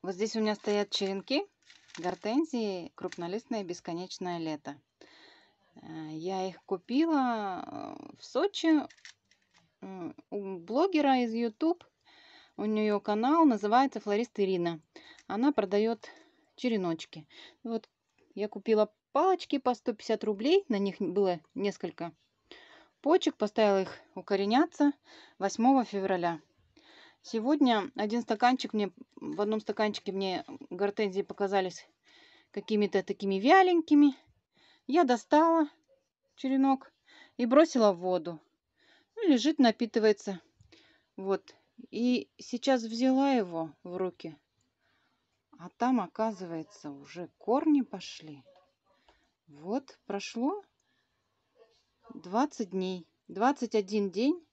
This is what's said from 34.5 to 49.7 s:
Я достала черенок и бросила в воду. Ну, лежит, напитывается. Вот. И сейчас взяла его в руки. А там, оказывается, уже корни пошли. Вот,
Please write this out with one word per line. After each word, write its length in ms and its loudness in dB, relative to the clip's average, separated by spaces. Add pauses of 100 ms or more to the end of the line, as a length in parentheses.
Я 180 2
достала 640 4 (680)
черенок 580 0 (420)
и 100 0
бросила 460 6
в 60 -2
воду. 420 -4 (800)
Ну, 100 0
лежит, 320 2
напитывается. 800 2 (800)
Вот. 360 -6 (380)
И 460 -2
сейчас 460 -2
взяла 500 0
его 400 -2 (100)
в 140 -12
руки. 400 -8 (1200)
А 160 -16
там, 240 2
оказывается, 920 -8
уже 360 -14 (120)
корни 420 2
пошли. 600 -12 (1040)
Вот, 580 -8